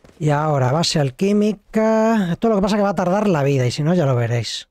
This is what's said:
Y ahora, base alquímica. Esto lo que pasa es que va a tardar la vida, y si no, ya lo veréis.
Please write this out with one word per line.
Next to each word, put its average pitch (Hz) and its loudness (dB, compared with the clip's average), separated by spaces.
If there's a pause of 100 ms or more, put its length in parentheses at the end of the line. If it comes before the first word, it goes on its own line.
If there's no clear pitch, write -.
(180)
Y 151 0
ahora, 143 0
base 165 0
alquímica. 208 0
Esto 226 -2
lo 220 2
que 190 0
pasa 208 0
es 208 0
que 202 2
va 202 2
a 196 -2
tardar 196 0
la 156 2
vida, 135 0
y 123 -2
si 151 -4
no, 160 0
ya 170 2
lo 131 0
veréis. 120 -4